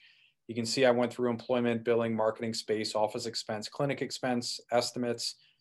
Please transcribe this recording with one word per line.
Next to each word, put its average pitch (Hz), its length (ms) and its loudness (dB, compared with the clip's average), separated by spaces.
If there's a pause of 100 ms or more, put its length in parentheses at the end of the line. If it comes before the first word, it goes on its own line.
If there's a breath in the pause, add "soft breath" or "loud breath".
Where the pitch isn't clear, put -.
(480 soft breath)
You 117 60 -8
can 117 120 -2
see 131 200 2
I 123 60 8
went 120 220 2
through 123 160 0
employment, 120 540 0
billing, 117 320 2
marketing, 110 380 0
space, 107 400 -2
office 110 320 0
expense, 110 440 -6
clinic 139 320 -2
expense, 123 580 -4 (120)
estimates, 120 640 -2 (260 soft breath)